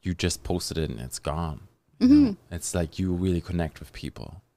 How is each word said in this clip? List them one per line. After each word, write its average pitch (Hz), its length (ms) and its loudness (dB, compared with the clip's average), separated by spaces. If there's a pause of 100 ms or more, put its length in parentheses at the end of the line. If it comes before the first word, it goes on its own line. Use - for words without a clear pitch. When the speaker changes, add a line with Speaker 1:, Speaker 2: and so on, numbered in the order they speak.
Speaker 1:
you 90 120 -2
just - 280 -2
posted 87 360 -4
it 78 120 -2
and 57 100 -8
it's 64 200 -10
gone. 76 400 -4 (400)
You 247 80 6
know? 277 60 10 (180)
Speaker 2:
Mm-hmm. - 220 -12
Speaker 1:
It's - 200 -8
like 87 240 0
you 92 140 0
really 90 280 2
connect 85 400 -4
with 76 120 -18
people. - 500 -12 (140)